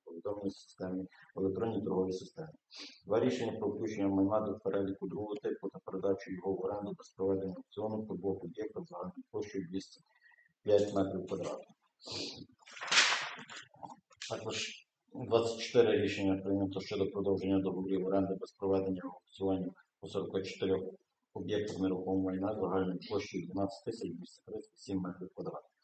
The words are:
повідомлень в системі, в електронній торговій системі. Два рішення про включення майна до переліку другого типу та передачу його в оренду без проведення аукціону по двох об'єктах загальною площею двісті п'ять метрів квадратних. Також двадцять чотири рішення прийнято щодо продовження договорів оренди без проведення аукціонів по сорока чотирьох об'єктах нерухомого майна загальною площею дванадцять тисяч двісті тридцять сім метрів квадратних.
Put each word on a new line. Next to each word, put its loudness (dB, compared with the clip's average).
повідомлень -6
в -6
системі, -6
в -6
електронній 0
торговій 2
системі. -10
Два 4
рішення 2
про 2
включення 0
майна 6
до 0
переліку 0
другого -4
типу -4
та -10
передачу 0
його -2
в -2
оренду -2
без -20
проведення 0
аукціону -4
по -6
двох -2
об'єктах -8
загальною -10
площею -6
двісті -8
п'ять 6
метрів 0
квадратних. -6
Також -6
двадцять 4
чотири 6
рішення 2
прийнято 0
щодо 0
продовження 2
договорів 0
оренди 2
без -8
проведення 2
аукціонів -2
по -12
сорока -2
чотирьох 0
об'єктах -2
нерухомого 2
майна 0
загальною 0
площею -2
дванадцять -2
тисяч -4
двісті -12
тридцять -10
сім -4
метрів -6
квадратних. -8